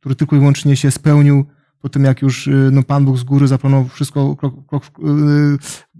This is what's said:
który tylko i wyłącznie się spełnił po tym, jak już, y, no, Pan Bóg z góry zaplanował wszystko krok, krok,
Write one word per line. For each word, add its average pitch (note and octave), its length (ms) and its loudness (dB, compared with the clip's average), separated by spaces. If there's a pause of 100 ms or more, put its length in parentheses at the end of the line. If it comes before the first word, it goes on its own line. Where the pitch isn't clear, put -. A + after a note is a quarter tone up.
który C3 140 -6
tylko D3+ 220 -2
i - 20 4
wyłącznie C#3 380 2
się C#3 140 0
spełnił C#3+ 540 2 (360)
po C3+ 80 -10
tym, C#3 160 -2
jak C3 180 0
już, C3+ 240 -2
y, C3+ 260 2
no, C3+ 100 2
Pan C#3+ 220 0
Bóg C3 140 0
z B2 60 -8
góry C3+ 240 0
zaplanował C3+ 400 0
wszystko C#3+ 480 -6
krok, C#3 300 -10
krok, C#3+ 180 -8 (1160)